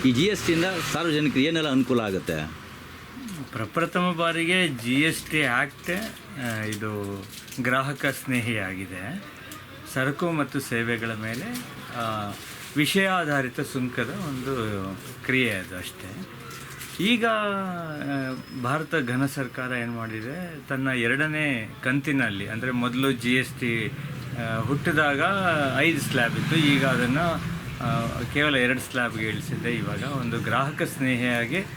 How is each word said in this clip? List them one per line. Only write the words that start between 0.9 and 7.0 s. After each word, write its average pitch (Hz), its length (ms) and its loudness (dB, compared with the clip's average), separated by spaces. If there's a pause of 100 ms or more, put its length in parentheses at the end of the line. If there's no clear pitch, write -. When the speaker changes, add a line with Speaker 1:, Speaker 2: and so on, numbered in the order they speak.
Speaker 1:
ಸಾರ್ವಜನಿಕರಿಗೆ 151 540 4
ಏನೆಲ್ಲ 160 240 2
ಅನುಕೂಲ 131 280 6
ಆಗುತ್ತೆ? 85 520 0 (1000)
Speaker 2:
ಪ್ರಪ್ರಥಮ 170 680 0
ಬಾರಿಗೆ 165 500 2
ಜಿ 120 260 0
ಎಸ್ 160 300 4
ಟಿ 156 200 0
ಆ್ಯಕ್ಟ್, 139 480 0
ಆ, 127 720 -4
ಇದು 104 640 -4 (360)